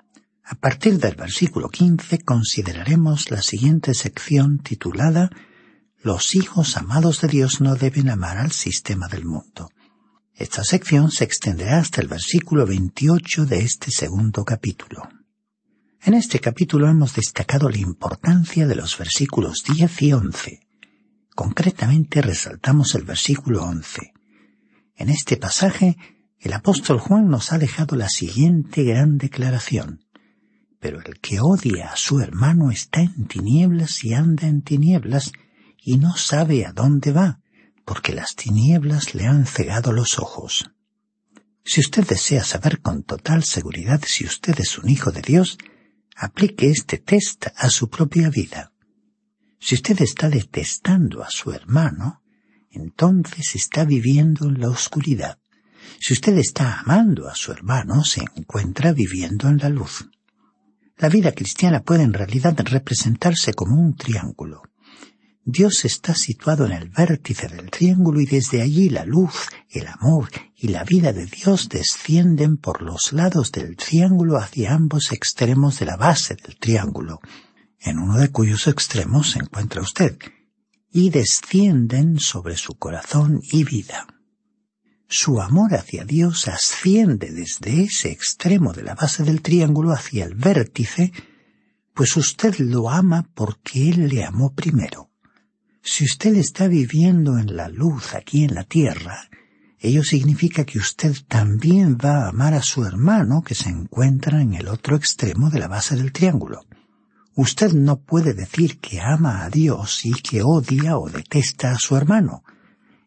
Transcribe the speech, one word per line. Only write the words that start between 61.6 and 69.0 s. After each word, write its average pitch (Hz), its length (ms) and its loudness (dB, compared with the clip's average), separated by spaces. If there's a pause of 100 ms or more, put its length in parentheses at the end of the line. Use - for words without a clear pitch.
puede 165 200 4
en 117 80 4
realidad 110 420 0 (120)
representarse 127 880 0
como 123 280 2
un 165 140 2
triángulo. 92 640 -8 (840)
Dios 190 400 2
está - 280 -2
situado 147 540 0
en 95 60 -2
el 85 160 -10
vértice 160 580 0
del - 240 -14
triángulo 175 500 4
y 139 60 2
desde 135 340 0
allí 151 280 4
la 107 140 -4